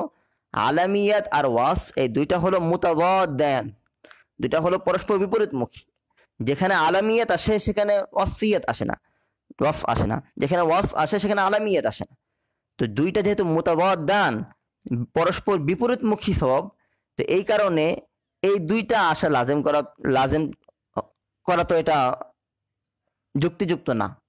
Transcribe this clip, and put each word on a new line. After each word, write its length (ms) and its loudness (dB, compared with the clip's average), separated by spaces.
আলামিয়াত 800 0
আর 140 2
ওয়াসফ 400 0
এই 60 0
দুইটা 300 -2
হলো 220 0
মুতাদাদ্দান, 1040 0
দুইটা 220 -2
হলো 160 0
পরস্পর 360 0
বিপরীতমুখী। 600 -2
যেখানে 340 0
আলামিয়াত 440 2
আসে 240 0
সেখানে 280 0
ওয়াসফিয়াত 600 0
আসে 120 -6
না, 120 -4
ওয়াসফ 340 0
আসে 140 0
না, 100 -2
যেখানে 320 0
ওয়াসফ 240 0
আসে 200 0
সেখানে 260 0
আলামিয়াত 380 0
আসে 220 -6
না। 60 -20
তো 40 -2
দুইটা 240 0
যেহেতু 220 0
মুতাদাদ্দান, 800 2
পরস্পর 380 0
বিপরীতমুখী 680 0
সওয়াব, 300 0
তো 40 -4
এই 80 0
কারণে 420 2
এই 140 2
দুইটা 280 0
আসা 240 -2
লাজেম 260 0
করা, 180 2
লাজেম 260 2
করা 180 2
তো 180 0
এটা 140 2
যুক্তিযুক্ত 560 -2
না। 160 0